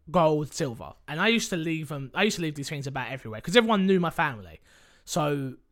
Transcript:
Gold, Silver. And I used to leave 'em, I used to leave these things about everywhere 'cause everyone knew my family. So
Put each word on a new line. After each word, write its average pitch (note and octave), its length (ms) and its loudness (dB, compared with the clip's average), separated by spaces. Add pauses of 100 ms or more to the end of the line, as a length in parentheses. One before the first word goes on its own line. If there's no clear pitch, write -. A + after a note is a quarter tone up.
(100)
Gold, D#3 440 4
Silver. A2+ 380 -6 (160)
And D3+ 120 -6
I G#3 80 4
used A3+ 220 2
to F#3+ 80 0
leave D#3+ 340 -4
'em, C#3 220 -8
I F3+ 100 2
used A3 120 2
to F3 60 -4
leave D#3 120 -2
these C#3+ 160 -8
things C#3 160 -8
about C3 240 -6
everywhere A2 320 -10
'cause F3 140 2
everyone A3 300 6
knew F#3+ 140 6
my E3+ 100 2
family. G#2+ 500 -4 (440)
So C#3+ 500 -2 (180)